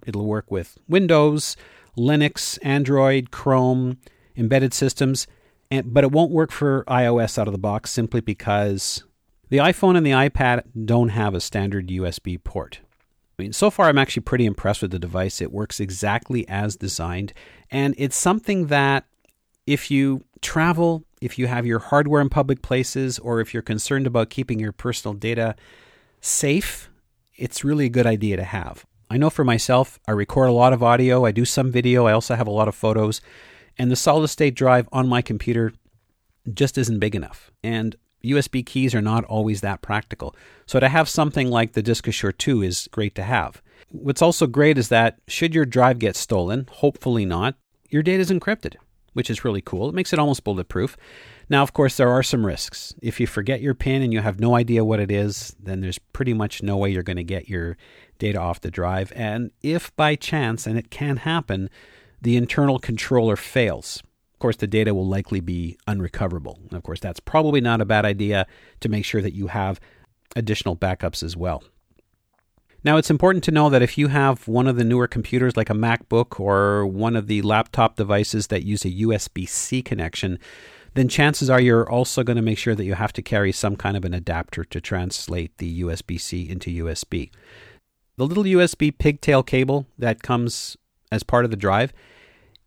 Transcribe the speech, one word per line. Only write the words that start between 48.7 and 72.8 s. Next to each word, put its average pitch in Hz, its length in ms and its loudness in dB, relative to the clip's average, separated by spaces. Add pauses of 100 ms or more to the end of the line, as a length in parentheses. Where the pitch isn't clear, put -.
which - 160 -4
is - 160 -6
really 101 160 -2
cool. 98 280 -6
It 160 80 -6
makes 185 160 -4
it 160 80 2
almost 143 240 0
bulletproof. 95 520 -4 (520)
Now, 143 160 4
of - 80 -4
course, 135 240 2
there 123 140 4
are 127 120 4
some 117 240 0
risks. - 560 -8
If 117 160 -6
you 120 80 0
forget 110 340 -4
your 135 140 -2
pin 135 280 -2
and 120 100 0
you 110 80 0
have 101 180 -4
no 120 160 4
idea 113 300 2
what 110 160 0
it 98 100 -2
is, 101 500 -4
then 95 200 -8
there's 92 180 -6
pretty - 340 -4
much 107 300 -4
no 101 140 -2
way 98 140 0
you're 92 120 -2
gonna 90 220 -6
get 90 240 -8
your 85 280 -6 (440)
data 101 180 -2
off 87 220 -4
the - 100 -10
drive. 92 460 -4
And 113 340 -4 (120)
if 160 340 -4
by 151 180 2
chance, 120 500 -4
and 110 140 -4
it 113 120 -8
can 143 260 -4
happen, 117 540 -4 (520)
the 120 140 2
internal 131 420 2
controller 113 560 0
fails, - 640 -2 (320)
of - 60 -20
course, 120 180 0
the 107 100 -4
data 107 260 2
will 95 140 0
likely 98 320 -2
be 87 380 -6 (100)
unrecoverable. 90 760 -4
And - 80 -16
of 87 100 -10
course, 82 160 -10
that's 90 220 -10
probably 151 400 2
not 117 200 2
a 107 40 0
bad 107 200 2
idea 101 420 0 (340)
to 117 80 -4
make 104 160 -2
sure 107 180 -2
that 95 120 -4
you 98 140 -6
have 98 300 -4 (560)
additional 104 400 -2
backups 92 480 -4
as 85 140 -10
well. 85 260 -6 (1200)